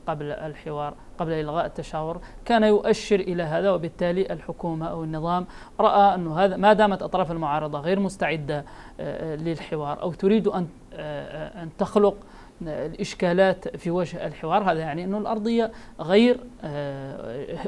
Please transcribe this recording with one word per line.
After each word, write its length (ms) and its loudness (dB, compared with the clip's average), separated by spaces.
قبل 180 -4
الحوار، 680 -8
قبل 140 -4
إلغاء 340 -2
التشاور، 540 -8
كان 180 4
يؤشر 580 4
إلى 220 -2
هذا، 280 2
وبالتالي 640 0
الحكومة 540 -6
أو 180 -6
النظام 420 -2
رأى 340 6
أنه 240 -2
هذا 180 4
ما 160 8
دامت 300 4
أطراف 300 -2
المعارضة 480 -2
غير 200 0
مستعدة، 640 -2
آه، 360 -6
للحوار 680 -6
أو 100 -2
تريد 360 4
أن، 200 -2
آه، 640 -10
آه، 40 -10
أن 60 -10
تخلق 380 4
الإشكالات 1120 0
في 140 -6
وجه 360 -4
الحوار، 360 0
هذا 80 0
يعني 240 -4
أنه 140 -2
الأرضية 520 0
غير، 400 6
آه، 1040 -8